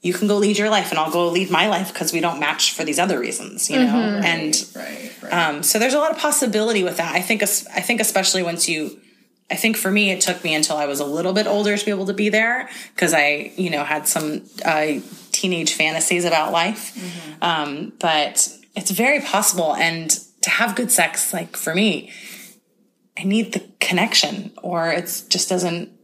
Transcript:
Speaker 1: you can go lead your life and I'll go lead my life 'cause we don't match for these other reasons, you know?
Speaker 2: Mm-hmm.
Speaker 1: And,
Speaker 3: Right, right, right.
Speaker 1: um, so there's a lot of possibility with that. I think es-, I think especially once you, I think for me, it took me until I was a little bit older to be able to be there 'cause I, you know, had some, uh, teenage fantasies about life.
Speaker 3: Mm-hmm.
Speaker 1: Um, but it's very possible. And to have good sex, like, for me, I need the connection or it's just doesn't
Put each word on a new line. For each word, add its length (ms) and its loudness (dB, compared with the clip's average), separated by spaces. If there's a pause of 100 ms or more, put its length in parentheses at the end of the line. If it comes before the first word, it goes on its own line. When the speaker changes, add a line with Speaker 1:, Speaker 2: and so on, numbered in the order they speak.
Speaker 1:
you 140 -2
can 120 0
go 120 4
lead 200 4
your 120 2
life 200 2
and 80 0
I'll 140 0
go 160 2
lead 220 0
my 180 4
life 240 0
'cause 200 -4
we 80 0
don't 200 -2
match 320 0
for 100 -6
these 160 0
other 220 2
reasons, 500 -6
you 80 2
know? 140 4
Speaker 2:
Mm-hmm. 320 2
Speaker 1:
And, 500 0
Speaker 3:
Right, 120 -12
right, 260 -12 (100)
right. 100 -6 (160)
Speaker 1:
um, 140 -4
so 160 2
there's 160 4
a 40 4
lot 120 2
of 80 -2
possibility 640 2
with 140 -2
that. 180 -2
I 60 4
think 220 0
es-, 320 0
I 80 0
think 180 0
especially 420 2
once 260 -2
you, 300 -4 (520)
I 40 -2
think 220 0
for 140 -2
me, 200 4
it 120 0
took 200 0
me 120 -2
until 220 0
I 100 0
was 120 -2
a 60 -2
little 300 -2
bit 120 2
older 300 2
to 80 -4
be 60 0
able 160 -2
to 80 -2
be 160 2
there 380 2 (280)
'cause 180 2
I, 420 2
you 140 -2
know, 140 -2
had 240 -2
some, 340 -2 (220)
uh, 220 2 (440)
teenage 440 0
fantasies 500 2
about 280 2
life. 440 0
Speaker 3:
Mm-hmm. 460 -10
Speaker 1:
Um, 580 -2
but 480 2 (260)
it's 160 -4
very 300 2
possible. 540 2
And 360 -2 (300)
to 100 0
have 240 2
good 160 -2
sex, 440 2
like, 220 -8
for 180 -4
me, 360 0 (1080)
I 60 -10
need 280 2
the 100 -4 (180)
connection 720 0 (100)
or 300 -2
it's 300 -4
just 260 -2
doesn't 420 -2 (140)